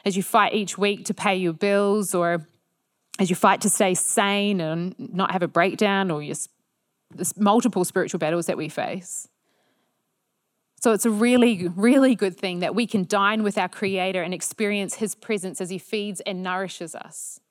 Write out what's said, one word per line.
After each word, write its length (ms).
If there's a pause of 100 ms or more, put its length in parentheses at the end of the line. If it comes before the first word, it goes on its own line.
as 100
you 80
fight 300
each 240
week 280
to 80
pay 220
your 180
bills, 640
or 320 (720)
as 100
you 60
fight 260
to 80
stay 240
sane 680
and 360
not 340
have 120
a 40
breakdown, 640
or 140
your 80
s-, 160 (680)
there's 240
multiple 460
spiritual 360
battles 260
that 120
we 120
face. 580 (1500)
So 140
it's 120
a 60
really, 560
really 480
good 220
thing 220
that 140
we 140
can 180
dine 380
with 140
our 120
Creator 540
and 100
experience 640
his 180
presence 460
as 100
he 80
feeds 440
and 200
nourishes 540
us. 440 (120)